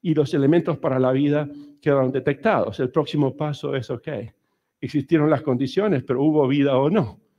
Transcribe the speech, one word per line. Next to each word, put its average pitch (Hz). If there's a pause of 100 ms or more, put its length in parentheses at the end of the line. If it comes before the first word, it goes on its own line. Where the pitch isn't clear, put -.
y 160
los 143
elementos 156
para 131
la 131
vida 147 (320)
quedaron 135
detectados. 139
El 127
próximo 139
paso 147
es, 127
ok, - (720)
existieron 147
las 143
condiciones, 139
pero 131
¿hubo 151
vida 139
o 139
no? 156 (180)